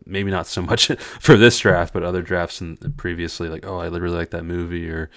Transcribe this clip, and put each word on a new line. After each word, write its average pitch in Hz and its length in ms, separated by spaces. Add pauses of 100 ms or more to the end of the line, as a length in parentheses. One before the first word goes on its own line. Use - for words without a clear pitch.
maybe 98 280
not 85 160
so - 140
much 110 240
<laughs> - 340
for 120 160
this 113 240
draft, 90 340
but 87 80
other 90 200
drafts 87 380
and 76 360
previously, 85 520
like, 80 160
"Oh, 92 140
I 85 80
really 87 300
like 85 140
that 85 140
movie," 85 460
or 80 260